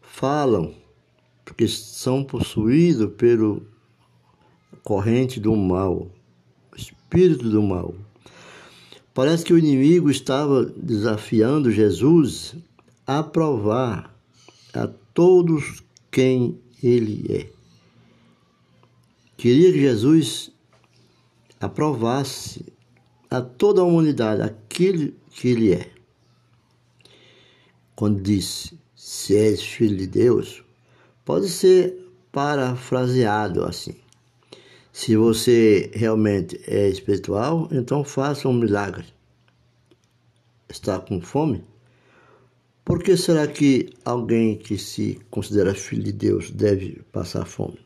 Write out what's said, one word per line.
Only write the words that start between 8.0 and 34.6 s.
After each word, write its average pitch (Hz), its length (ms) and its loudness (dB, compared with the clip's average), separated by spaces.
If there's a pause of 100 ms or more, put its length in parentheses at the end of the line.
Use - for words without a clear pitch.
Parece 160 320 0
que 180 80 4
o 165 40 8
inimigo 147 540 4
estava 135 540 0
desafiando 110 1040 0
Jesus 107 840 2 (520)
a 143 160 -2
provar 123 920 -2 (600)
a 58 140 -4 (260)
todos 170 680 2 (300)
quem 127 480 0 (240)
ele 117 460 0
é. - 200 -6 (1900)
Queria 147 340 4
que 151 80 0
Jesus 139 720 0 (1080)
aprovasse 127 1040 -4 (640)
a 127 120 -2
toda 196 400 2
a 180 40 4
humanidade 131 560 2
aquilo 165 720 -4 (180)
que - 160 -6
ele 113 260 2
é. - 180 -6 (2000)
Quando 104 260 -2
disse, 98 560 -6 (160)
"Se - 420 -4
és 107 280 2
filho 107 320 -2
de 92 120 -6
Deus", 107 540 0 (640)
pode 190 260 -2
ser 185 640 2 (200)
parafraseado 127 1300 -2
assim: - 320 -10 (1000)